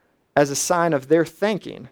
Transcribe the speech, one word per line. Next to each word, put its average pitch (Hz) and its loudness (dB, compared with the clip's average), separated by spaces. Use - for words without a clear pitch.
as 143 4
a 139 -4
sign 170 0
of 131 -2
their 160 4
thinking, 160 -6